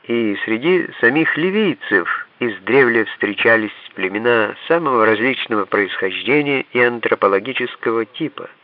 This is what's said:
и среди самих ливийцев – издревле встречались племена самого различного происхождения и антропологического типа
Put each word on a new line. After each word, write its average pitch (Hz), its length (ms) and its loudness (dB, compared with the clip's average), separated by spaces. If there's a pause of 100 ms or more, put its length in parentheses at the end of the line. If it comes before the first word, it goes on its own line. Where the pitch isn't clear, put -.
и 113 400 -2
среди 143 460 0 (100)
самих 143 380 2
ливийцев – 170 880 -2 (120)
издревле 117 680 2
встречались 107 640 0 (240)
племена 107 600 0 (120)
самого 139 380 2
различного 113 580 0
происхождения 104 1080 -2
и 123 80 2
антропологического 113 1200 0
типа - 460 -10 (140)